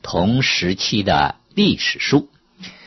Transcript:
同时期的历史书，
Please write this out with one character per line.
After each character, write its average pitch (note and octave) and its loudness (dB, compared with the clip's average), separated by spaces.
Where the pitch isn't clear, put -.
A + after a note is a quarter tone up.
同 G#2 0
时 F#2 -2
期 G#2 -2
的 D2 2
历 F#3+ 2
史 - -4
书， - 0